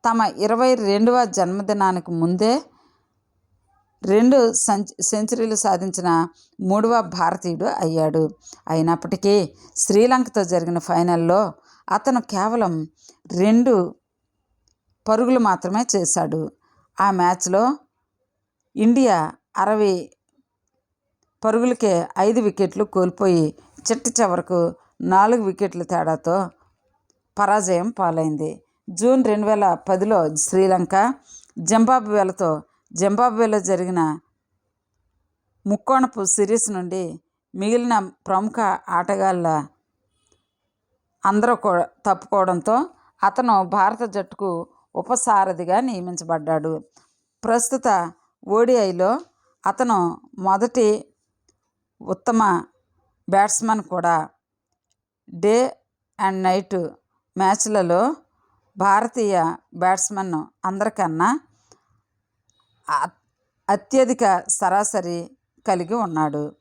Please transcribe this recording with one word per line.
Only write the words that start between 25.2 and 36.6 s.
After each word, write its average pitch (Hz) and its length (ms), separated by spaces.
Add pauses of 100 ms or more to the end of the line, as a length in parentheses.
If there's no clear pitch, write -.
వికెట్ల 180 400
తేడాతో 170 680 (880)
పరాజయం 196 500
పాలైంది. 160 720 (280)
జూన్ 240 340
రెండు 208 240
వేల 208 260
పదిలో 185 600
శ్రీలంక 190 800 (460)
జింబాబ్వేలతో, 208 1000 (320)
జింబాబ్వేలో 214 680
జరిగిన 180 600 (1500)
ముక్కోణపు 247 580
సిరీస్ 214 460